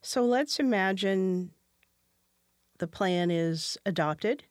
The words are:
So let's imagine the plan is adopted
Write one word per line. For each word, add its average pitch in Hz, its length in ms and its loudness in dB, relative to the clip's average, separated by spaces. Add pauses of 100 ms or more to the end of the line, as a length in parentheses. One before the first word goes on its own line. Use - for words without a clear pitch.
So - 220 -2
let's 247 360 2
imagine 190 920 0 (1300)
the 175 100 -4
plan 175 440 0
is 165 540 -2
adopted 165 640 -2